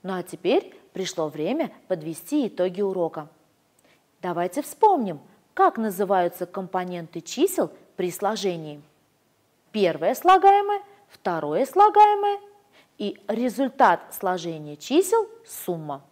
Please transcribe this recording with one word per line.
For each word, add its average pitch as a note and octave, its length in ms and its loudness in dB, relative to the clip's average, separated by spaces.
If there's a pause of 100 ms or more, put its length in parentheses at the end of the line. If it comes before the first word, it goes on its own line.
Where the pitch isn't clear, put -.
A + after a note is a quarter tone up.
Ну F#3+ 100 -6
а F3+ 80 -6
теперь - 580 -2 (120)
пришло F3+ 340 -6
время F3 460 -4 (160)
подвести F3 580 -4
итоги F3+ 360 -4
урока. F3 440 -4 (960)
Давайте F3+ 400 -4
вспомним, B3 580 2 (340)
как F#4 240 4
называются F#3 680 0
компоненты F3+ 760 -8
чисел D#4 520 -2 (240)
при F3+ 160 -4
сложении. F3 680 -4 (920)
Первое F3+ 420 0
слагаемое, G4 680 4 (280)
второе E3 580 -4
слагаемое G4+ 720 4 (600)
и G3+ 280 -8
результат A3+ 880 0
сложения E3 640 -6
чисел — G4 520 0 (160)
сумма. D3+ 680 -10